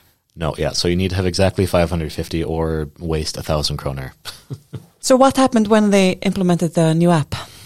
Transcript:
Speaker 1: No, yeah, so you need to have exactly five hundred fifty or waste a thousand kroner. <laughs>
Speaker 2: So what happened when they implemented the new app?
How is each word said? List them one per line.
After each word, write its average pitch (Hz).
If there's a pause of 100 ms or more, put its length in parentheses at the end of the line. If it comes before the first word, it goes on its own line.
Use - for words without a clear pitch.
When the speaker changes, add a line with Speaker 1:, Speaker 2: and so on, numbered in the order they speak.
(360)
Speaker 1:
No, 80
yeah, 73
so -
you 87
need 92
to 90
have 95
exactly 92
five 87
hundred 82
fifty 82
or 80 (100)
waste 80
a -
thousand 76
kroner. 69
<laughs> - (800)
Speaker 2:
So 262
what 262
happened 247
when 214
they 190 (100)
implemented 180
the 160
new 170
app? 156 (300)